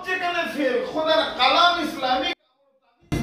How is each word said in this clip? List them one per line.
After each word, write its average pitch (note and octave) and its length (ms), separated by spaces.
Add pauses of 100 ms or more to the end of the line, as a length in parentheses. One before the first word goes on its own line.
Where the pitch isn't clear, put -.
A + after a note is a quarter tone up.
যেখানে F4 500
fail, B3 360
খোদার D#4 300 (160)
কালাম E4+ 460
ইসলামিক C4+ 520 (880)